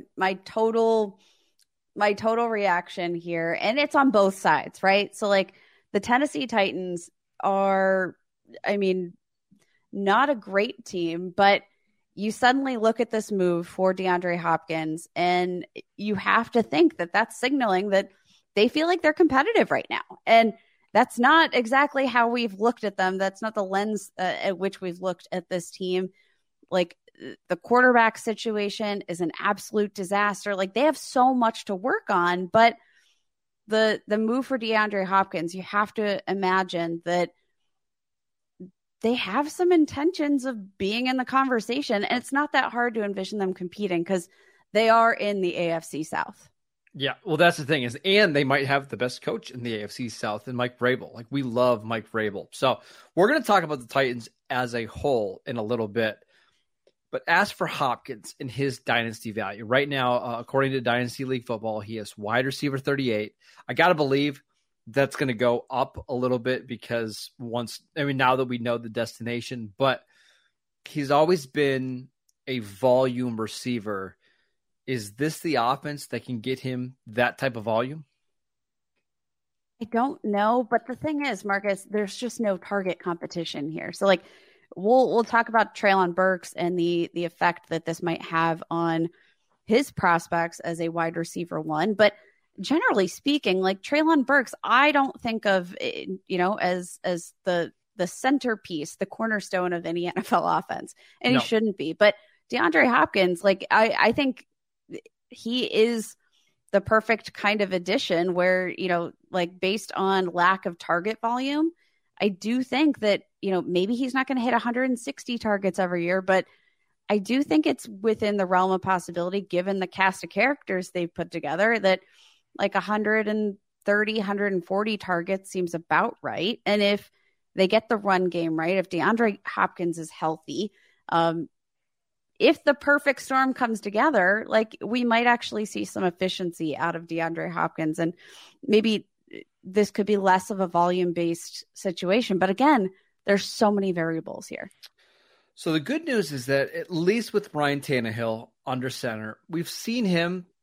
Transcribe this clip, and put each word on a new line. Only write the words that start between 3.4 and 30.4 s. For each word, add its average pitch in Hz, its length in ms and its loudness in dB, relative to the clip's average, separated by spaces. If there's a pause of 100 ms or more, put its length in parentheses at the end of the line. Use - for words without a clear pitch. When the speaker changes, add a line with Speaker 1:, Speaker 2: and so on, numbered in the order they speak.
Speaker 1:
And 233 180 0
it's 285 160 0
on 277 160 4
both 202 240 4
sides, - 480 0
right? 196 320 2
So, 214 140 -2
like, 190 260 2 (380)
the 202 80 0
Tennessee 269 480 0
Titans 180 600 -2 (340)
are, 190 720 2 (500)
I 202 100 0
mean, 185 360 0 (800)
not 202 380 2
a 285 40 0
great 202 500 -4
team, 175 500 -6
but 196 280 4 (540)
you 208 160 -4
suddenly 262 440 2
look 226 220 2
at 226 140 -2
this 220 180 -4
move 175 380 0
for 185 260 0
DeAndre 180 420 0
Hopkins 160 800 -2
and 180 500 0 (320)
you 208 200 -2
have 202 340 0
to 233 140 2
think 311 320 2
that 170 160 -6
that's 220 260 0
signaling 220 520 0
that 196 180 2 (480)
they 208 100 6
feel 311 220 0
like 359 140 0
they're 311 100 4
competitive 311 580 4
right 139 180 0
now. - 140 -4 (240)
And 226 280 6 (380)
that's 240 240 2
not 294 380 6
exactly 269 520 2
how 233 200 4
we've 233 280 -2
looked 220 280 0
at 202 140 -4
them. 190 220 0
That's 190 220 -2
not 220 140 -6
the 208 80 -2
lens, 196 560 -4
uh, 180 40 -4
at 180 360 -2
which 196 220 -4
we've 180 200 -8
looked 185 300 -6
at 180 180 -6
this 180 220 -6
team. 185 380 -4 (640)
Like, 180 240 0 (520)
the 180 80 -4
quarterback 240 600 4
situation 208 880 -4
is 175 140 -6
an 170 180 0
absolute 208 560 -2
disaster. 202 640 -2